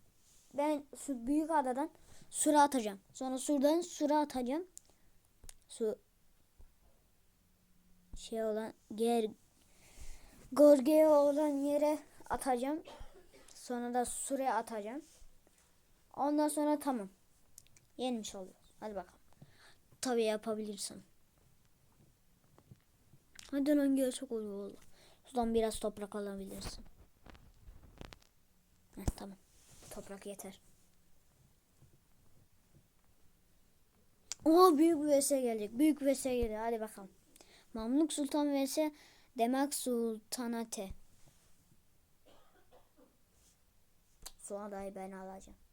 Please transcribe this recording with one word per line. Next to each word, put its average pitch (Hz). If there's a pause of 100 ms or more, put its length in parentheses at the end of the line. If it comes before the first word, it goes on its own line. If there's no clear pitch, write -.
(540)
Ben 294 (120)
şu 240
büyük 302
adadan 277 (400)
Sur'a 294
atacağım. 233 (120)
Sonra 262
Sur'dan 294
Sur'a 302
atacağım. 285 (1000)
Su 220 (2250)
şey 226
olan 220 (200)
ger 226 (1200)
Gorge'ye 294
olan 294
yere 285 (320)
atacağım. 262 (720)
Sonra 240
da 247
Sur'a 269
atacağım. 233 (1120)
Ondan 294
sonra 294
tamam. 254 (880)
Yenmiş 240
oluyor. 196 (260)
Hadi 214
bakalım. 180 (800)
Tabii 233
yapabilirsin. 214 (2500)
Hadi 285
lan 277
gel 262
çok 262
oluyor 208
valla. 202 (480)
Sudan 226
biraz 220
toprak 208
alabilirsin. 196 (2000)
Heh, 196 (120)
tamam. 196 (520)
Toprak 202
yeter. 196 (3750)
Oo, 330
büyük 320
bir 302
V 285
S 277
gelecek. 226
Büyük 294
V 269
S 254
geliyor. 220
Hadi 226
bakalım. 208 (640)
Mamluk 254
Sultan 294
V 277
S 302 (460)
Demek 262
Sultanate. 233 (3500)
Sonra 208
dayı 196
ben 190
alacağım. 190 (140)